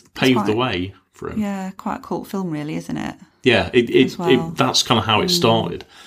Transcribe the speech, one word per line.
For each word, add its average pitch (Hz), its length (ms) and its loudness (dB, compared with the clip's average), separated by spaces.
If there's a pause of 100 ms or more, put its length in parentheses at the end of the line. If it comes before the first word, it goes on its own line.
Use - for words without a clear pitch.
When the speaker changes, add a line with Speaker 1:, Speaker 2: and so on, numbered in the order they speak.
Speaker 1:
it's - 120 -20
Speaker 2:
paved 123 320 2
the 107 100 0
Speaker 1:
quite, - 20 -2
Speaker 2:
way 98 360 -4 (200)
for - 160 -10
him. - 100 -6
Speaker 1:
yeah, 196 380 -6
quite - 220 -8
a - 20 -20
cult - 260 -8
film, 190 240 -6
really, 151 240 -6
isn't 165 220 -8
it? - 180 -8 (280)
Speaker 2:
Yeah, 110 300 4
it, 120 160 4
it, 131 180 6
Speaker 1:
As - 100 -10
well. 170 320 2
Speaker 2:
it, - 80 -12
that's 127 260 2
kinda - 200 2
how 107 180 2
it 90 60 0
Speaker 1:
Mm. 90 40 0
Speaker 2:
started. - 540 2 (220)